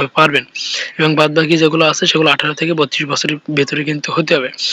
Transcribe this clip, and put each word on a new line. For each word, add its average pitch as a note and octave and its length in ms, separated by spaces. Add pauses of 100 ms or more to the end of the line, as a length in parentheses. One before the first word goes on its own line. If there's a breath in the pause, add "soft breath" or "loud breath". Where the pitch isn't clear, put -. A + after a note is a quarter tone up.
(140)
পারবেন D3 300 (540 loud breath)
এবং D#3 160
বাদবাকি D#3 420
যেগুলো D#3+ 300
আছে D3+ 200
সেগুলো D#3+ 240
আঠারো D3 240
থেকে E3 180
বত্রিশ D3+ 360
বছরের D3 280 (180)
ভেতরে D3 300
কিন্তু D3 280
হতে E3 220
হবে। B2+ 140 (240 loud breath)